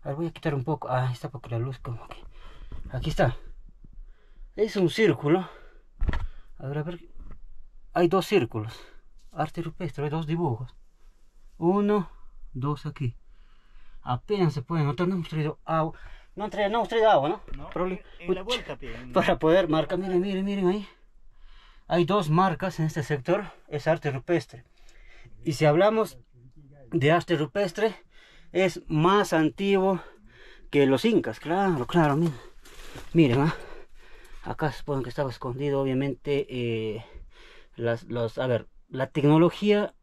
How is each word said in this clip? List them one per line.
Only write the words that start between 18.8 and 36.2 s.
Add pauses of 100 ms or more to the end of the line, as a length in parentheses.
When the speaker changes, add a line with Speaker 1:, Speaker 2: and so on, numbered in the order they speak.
Speaker 2:
en
Speaker 1:
para
poder
marcar,
miren,
miren,
miren
ahí. (1000)
Hay
dos
marcas
en
este
sector, (220)
es
arte
rupestre. (800)
Y
si
hablamos (720)
de
arte
rupestre, (560)
es
más
antiguo (680)
que
los
incas,
claro,
claro,
miren. (800)
Miren,
¿ah? (880)
Acá
supongo
que
estaba
escondido,
obviamente,